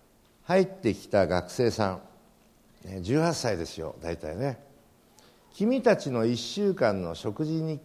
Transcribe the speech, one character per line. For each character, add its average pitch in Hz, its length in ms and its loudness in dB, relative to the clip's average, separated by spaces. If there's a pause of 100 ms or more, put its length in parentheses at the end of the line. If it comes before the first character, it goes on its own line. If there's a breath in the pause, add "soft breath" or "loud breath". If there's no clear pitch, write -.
(440)
入 185 200 4
っ - 20 2
て 117 280 -2
き - 140 -10
た 98 200 4
学 87 220 0
生 120 220 2
さ 95 300 -2 (800)
ん、 92 60 -16
ね、 95 120 -8
十 120 200 2
八 165 120 2
歳 113 220 -2
で 82 100 -4
す - 120 -14
よ、 80 240 -8
大 85 160 -6
体 78 180 -8
ね。 127 260 -6 (920 soft breath)
「君 233 260 0
た 214 140 6
ち - 160 -4
の 117 140 2
一 120 100 2
週 196 380 -2
間 101 300 2
の 82 120 -4
食 117 300 -4
事 160 160 -2
日 156 240 -4